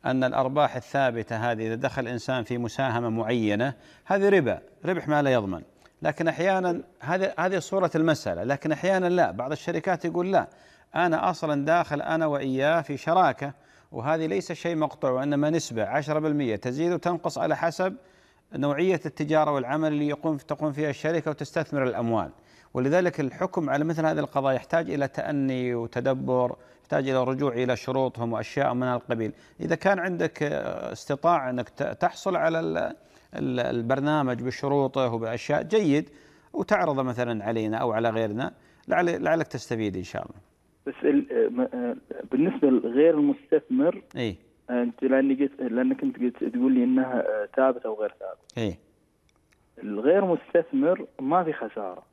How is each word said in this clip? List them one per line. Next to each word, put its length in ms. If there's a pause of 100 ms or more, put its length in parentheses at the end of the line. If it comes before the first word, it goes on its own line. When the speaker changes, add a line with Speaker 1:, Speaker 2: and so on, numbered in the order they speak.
Speaker 1:
أن 180
الأرباح 520
الثابتة 600
هذه 300
إذا 80
دخل 340
إنسان 360
في 140
مساهمة 500
معينة 680 (300)
هذه 240
ربا، 300 (260)
ربح 240
ما 140
لا 100
يضمن، 300 (400)
لكن 260
أحيانا 540 (180)
هذه، 380
هذه 200
صورة 360
المسألة، 500
لكن 280
أحيانا 360
لا، 220
بعض 220
الشركات 520
يقول 280
لا، 160 (460)
أنا 360
أصلا 340
داخل 380
أنا 240
وإياه 540
في 160
شراكة 560 (400)
وهذه 340
ليس 260
شيء 240
مقطوع 340
وإنما 400
نسبة 340
عشرة 340
بالمية 380
تزيد 360
وتنقص 460
على 180
حسب 400 (580)
نوعية 520
التجارة 440
والعمل 380
اللي 200
يقوم، 280
تقوم 360
فيها 180
الشركة 400
وتستثمر 520
الأموال. 480 (440)
ولذلك 460
الحكم 500
على 140
مثل 220
هذه 120
القضايا 380
يحتاج 340
إلى 180
تأني 680
وتدبر، 840 (240)
يحتاج 280
إلى 160
رجوع 280
إلى 240
شروطهم 560
وأشياء 420
من 80
هذا 140
القبيل. 360 (280)
إذا 140
كان 240
عندك، 440
آه، 500
استطاعة 580
أنك 180
ت-، 140
تحصل 540
على 240
ال-، 180 (560)
ال-، 260
البرنامج 840
بشروطه 720
وبأشياء، 480
جيد، 460 (440)
وتعرضه 500
مثلا 420
علينا 320
أو 160
على 180
غيرنا، 440 (340)
لعل-، 340
لعلك 240
تستفيد 500
إن 60
شاء 200
الله. 180 (460)
Speaker 2:
بس 180
ال-، 280
آه، 160
م-، 120
آه، 360 (360)
بالنسبة 360
لغير 460
المستثمر، 880 (140)
Speaker 1:
إيه. 200 (340)
Speaker 2:
آه، 120
أنت 200
لأني 320
قلت، 260
لأنك 420
أنت 160
قلت 260
تقول 280
لي 120
إنها، 360
آه، 360
ثابتة 300
أو 140
غير 200
ثابتة. 380
Speaker 1:
إيه. 200 (1040)
Speaker 2:
الغير 420
مستثمر 840 (140)
ما 240
في 80
خسارة. 500 (100)